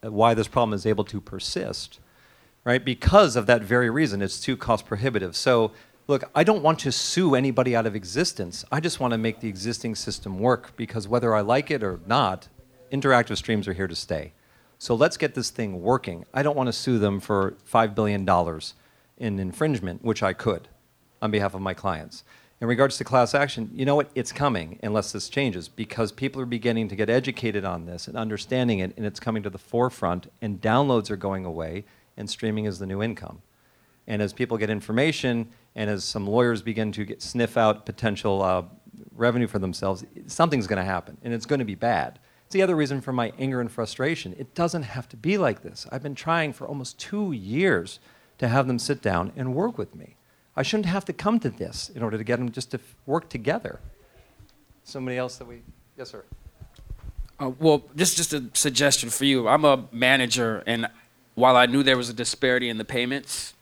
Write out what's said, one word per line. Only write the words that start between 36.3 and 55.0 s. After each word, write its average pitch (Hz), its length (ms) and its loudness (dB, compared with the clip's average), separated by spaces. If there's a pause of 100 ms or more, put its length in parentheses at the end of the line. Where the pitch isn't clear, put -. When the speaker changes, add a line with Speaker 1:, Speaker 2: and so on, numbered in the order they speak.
Speaker 1:
begin 107 300 -2
to 104 120 -4
get, - 180 -10
sniff 120 340 0
out 110 300 4
potential, 101 560 0
uh, 92 220 2 (500)
revenue 117 320 2
for 104 140 -2
themselves, 92 440 -4 (220)
something's 151 400 2
gonna 95 180 0
happen, 92 380 -6
and 120 100 -6
it's 113 140 -6
gonna 135 180 0
be 104 120 -8
bad. 90 420 -2 (280)
It's - 80 -18
the 190 80 4
other 180 120 4
reason 139 260 0
for 131 120 -8
my 120 260 0
anger 135 220 -2
and 117 100 -4
frustration. 123 680 -4
It - 200 -14
doesn't 170 260 0
have 120 280 -10
to 123 60 -20
be 160 220 0
like 135 240 0
this. - 300 -16
I've 127 100 -8
been 143 140 -8
trying 160 380 0
for - 120 -12
almost 135 320 -10
two 202 320 -4
years 113 720 0 (380)
to 123 100 0
have 127 180 4
them 123 140 0
sit 143 200 -2
down 92 360 0
and 127 180 -4
work 220 240 -2
with - 160 -8
me. - 220 -20 (400)
I 135 60 -2
shouldn't 214 240 0
have 185 180 -2
to 180 80 -8
come 220 280 2
to 135 100 -2
this - 440 -10
in 117 80 -6
order 110 160 -2
to 107 60 -6
get 120 140 0
them 123 120 -2
just - 220 -10
to 123 60 -6
f-, - 180 -16 (100)
work 160 220 -2
together. 143 500 -4 (1040)
Somebody 127 340 -8